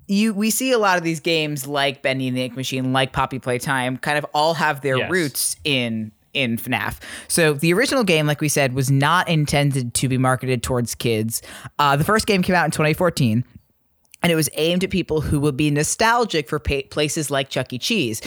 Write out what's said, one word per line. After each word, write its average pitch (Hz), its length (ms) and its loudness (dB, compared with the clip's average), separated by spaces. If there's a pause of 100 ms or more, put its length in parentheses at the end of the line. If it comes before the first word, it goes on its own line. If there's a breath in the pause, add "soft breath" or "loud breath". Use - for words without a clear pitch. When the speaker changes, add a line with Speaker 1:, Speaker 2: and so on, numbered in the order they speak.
Speaker 1:
you, 208 260 2
we 214 160 -2
see 262 220 -2
a 247 60 4
lot 196 200 4
of 170 60 -2
these 165 160 -2
games 151 480 -2
like 139 340 -2
Bendy 131 280 -2
and 127 80 -2
the 127 60 -2
Ink 123 120 -8
Machine, 131 380 -2
like 135 180 2
Poppy 131 280 -2
Playtime, 127 580 -2
kind 147 200 -2
of 143 160 -2
all 156 200 2
have 151 260 0
their 135 180 0
Speaker 2:
Yes. 123 140 -2
Speaker 1:
roots 165 440 -2 (100)
in, 117 480 -2 (200)
in 120 240 0
fnaf. - 420 -4 (280 loud breath)
So 156 260 2
the 165 200 2
original 254 320 2
game, 156 220 2
like 147 120 0
we 151 100 0
said, 139 260 2
was 135 140 0
not 143 380 4
intended 143 680 0
to 139 120 0
be 131 100 0
marketed 127 460 0
towards 120 320 -2
kids. 113 460 -2 (380 loud breath)
Uh, 143 180 4
the 143 80 2
first 214 220 2
game 196 160 2
came 180 120 2
out 170 100 4
in 156 60 0
twenty 151 220 2
fourteen. 127 500 2 (800)
And 170 80 4
it 160 40 2
was 156 200 0
aimed 170 280 0
at 190 60 -2
people 160 320 0
who 147 200 0
would 147 140 0
be 151 140 2
nostalgic 170 800 0
for 151 80 -2
pa-, 139 320 -4
places 151 400 -2
like 139 200 -2
Chuck - 240 -4
E. 127 40 -6
Cheese. 123 500 -2